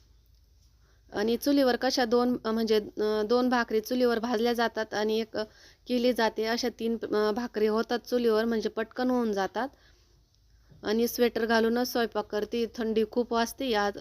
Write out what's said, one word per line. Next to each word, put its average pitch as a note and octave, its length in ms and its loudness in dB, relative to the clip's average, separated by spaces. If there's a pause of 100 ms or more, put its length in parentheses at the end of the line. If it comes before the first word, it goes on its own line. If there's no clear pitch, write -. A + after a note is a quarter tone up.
(1120)
आणि A3+ 240 0
चुलीवर C4+ 400 2
कशा C4 280 0
दोन, B3 400 2
अ, A3 60 -4
म्हणजे, A3 260 0
अ, G#3+ 460 -2
दोन B3 260 2
भाकरी A#3 320 0
चुलीवर B3 380 2
भाजल्या A#3 340 0
जातात A3+ 420 -2
आणि A3 260 0
एक, - 160 -6
अ, G#3+ 80 -4 (420)
केली B3 260 2
जाते, A3 320 0
अशा A#3 240 -2 (100)
तीन, A3+ 240 -2
अ, G#3+ 280 0
भाकरी G#3+ 360 -2
होतात A3 320 0
चुलीवर, A#3 460 2
म्हणजे A3 240 -2
पटकन A#3 420 -4
होऊन A#3+ 220 0
जातात. G3 360 -2 (1120)
आणि A3+ 260 2
स्वेटर A#3 380 0
घालूनच A#3 460 2
स्वयंपाक G#3+ 340 -2
करते, G#3+ 400 -4 (100)
थंडी A3 340 0
खूप A#3+ 220 -2
वाजते A#3 420 -2
आज, G3+ 260 0